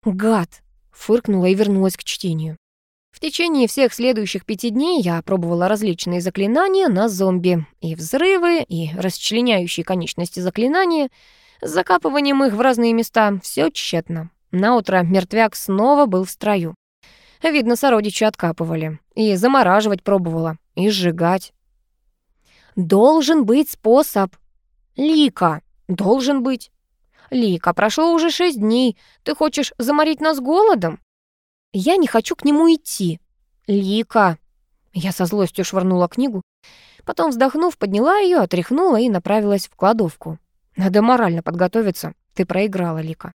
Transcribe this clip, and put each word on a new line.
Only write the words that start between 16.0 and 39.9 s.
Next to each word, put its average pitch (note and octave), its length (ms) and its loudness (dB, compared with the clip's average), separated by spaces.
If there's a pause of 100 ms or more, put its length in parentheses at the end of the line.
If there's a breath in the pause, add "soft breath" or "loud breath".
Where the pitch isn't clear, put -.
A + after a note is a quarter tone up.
был F#3 200 0
в F#3 60 -10
строю. F3+ 440 -4 (680 soft breath)
Видно, C4 340 2
сородичи A3 480 0
откапывали. E3 760 -4 (160)
И G#3+ 220 2
замораживать G#3 680 4
пробовала, E3 560 -2 (160)
и F#3 160 0
сжигать. F3 640 -2 (1200 soft breath)
«Должен B3+ 720 4
быть C4 240 2
способ. A3 640 2 (640)
Лика, C4 680 0 (260)
должен A#3+ 540 0
быть. B3 280 -4 (600 soft breath)
Лика, G3 420 0
прошло C4 400 2
уже E4 180 2
шесть D#4+ 300 -2
дней. A3+ 360 2 (260 soft breath)
Ты D4+ 120 -6
хочешь D4+ 440 -2
заморить D4 420 0
нас D4+ 200 0
голодом?» C#4 600 0 (720)
«Я G#3+ 240 0
не E4+ 100 2
хочу A3+ 300 -2
к - 80 -20
нему D4+ 280 4
идти. F3+ 480 -4 (460)
Лика». G3+ 720 0 (540)
Я F3+ 200 -4
со F#3 140 -2
злостью F#3+ 380 -2
швырнула F3+ 440 0
книгу. A#3+ 340 -4 (600 soft breath)
Потом, E4 260 -2
вздохнув, C4+ 480 0
подняла A3 400 0
ее, F4+ 240 2
отряхнула C4+ 560 0
и B3 100 2
направилась G3+ 600 0
в - 80 -20
кладовку. F#3 640 -2 (380)